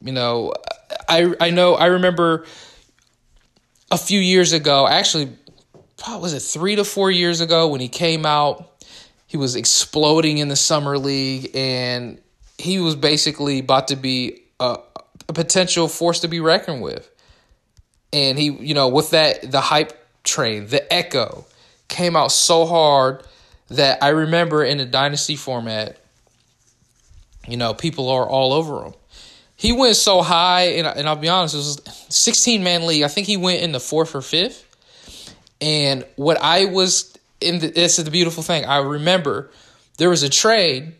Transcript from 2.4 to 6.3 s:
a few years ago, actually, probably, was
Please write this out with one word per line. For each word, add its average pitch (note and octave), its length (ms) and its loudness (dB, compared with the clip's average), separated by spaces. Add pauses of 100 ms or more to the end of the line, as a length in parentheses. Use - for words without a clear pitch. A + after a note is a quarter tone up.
a F3+ 60 2
few G3 220 -2
years F#3 340 4
ago, C#3+ 340 4
actually, D3+ 440 0 (680)
probably, A3 240 -12
was E3+ 120 -6